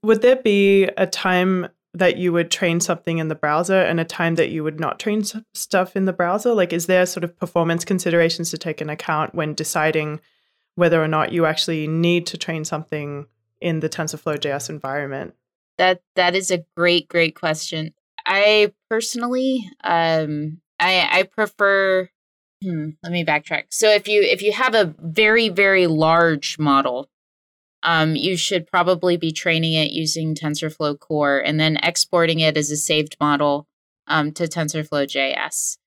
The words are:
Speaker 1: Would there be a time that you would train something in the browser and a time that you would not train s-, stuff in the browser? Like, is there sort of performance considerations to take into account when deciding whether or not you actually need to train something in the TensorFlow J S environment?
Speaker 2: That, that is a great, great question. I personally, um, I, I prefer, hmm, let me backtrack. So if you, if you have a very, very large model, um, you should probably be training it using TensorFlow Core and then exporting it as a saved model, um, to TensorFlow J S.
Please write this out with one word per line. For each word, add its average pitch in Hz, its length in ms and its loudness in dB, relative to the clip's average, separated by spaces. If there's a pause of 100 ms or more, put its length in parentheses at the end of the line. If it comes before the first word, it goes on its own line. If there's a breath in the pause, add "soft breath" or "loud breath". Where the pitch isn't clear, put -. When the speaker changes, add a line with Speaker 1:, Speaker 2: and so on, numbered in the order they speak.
Speaker 1:
Would 220 180 4
there 254 140 6
be 196 480 4
a 185 240 -2
time 185 580 0 (280)
that 175 240 2
you 180 140 0
would 170 200 0
train 170 260 0
something 165 400 -4
in 160 80 -4
the 156 80 -4
browser 170 460 0
and 170 180 2
a 165 60 0
time 165 320 -2
that 165 140 0
you 156 120 -6
would 156 160 -6
not 160 220 -6
train 214 220 -2
s-, 202 120 -8 (200)
stuff - 420 -2
in 190 80 0
the 190 80 0
browser? 202 420 0
Like, 180 180 2
is 165 140 -4
there 180 180 4
sort 175 200 -6
of 170 120 -8
performance 170 480 0
considerations 170 680 0
to - 80 -8
take 160 220 -8
into 151 120 -6
account 156 420 -4
when 151 200 -4
deciding 156 680 -2 (580)
whether 170 240 4
or 156 60 0
not 156 240 0
you 165 120 2
actually 156 440 -2
need 170 400 2
to 165 100 -12
train 160 260 -6
something 147 640 -8 (340)
in 160 200 -2
the 156 80 -4
TensorFlow 156 500 -6
J 143 140 -4
S 143 180 -6
environment? 139 640 -8 (420)
Speaker 2:
That, 185 260 2 (120)
that 180 220 2
is 190 160 -2
a 170 120 -2 (120)
great, 175 320 2
great 165 260 0
question. 156 600 -6 (300)
I 208 480 4 (160)
personally, 240 800 -2 (140)
um, 160 800 0 (180)
I, 185 320 2
I 185 140 2
prefer, 196 840 0 (540)
hmm, 160 280 -6 (120)
let 175 80 -10
me 175 140 -2
backtrack. 151 460 -2
So 214 200 2
if 208 160 2
you, 208 160 4
if 196 180 2
you 208 120 0
have 233 220 0
a 185 260 2
very, 214 480 2
very 190 400 4
large 160 680 2
model, 139 520 0 (720)
um, 160 320 2
you 160 220 -2
should 170 300 -2
probably 175 500 2
be 165 160 -2
training 160 400 0
it 156 180 0
using 160 440 -4
TensorFlow 151 640 -4
Core 147 460 0
and 151 140 0
then 156 240 2
exporting 165 580 0
it 156 160 2
as 147 140 -2
a 151 60 -4
saved 151 440 -2
model, 147 460 0 (400)
um, 151 260 0
to 170 120 -4
TensorFlow 151 640 -4
J 135 260 -2
S. - 520 -6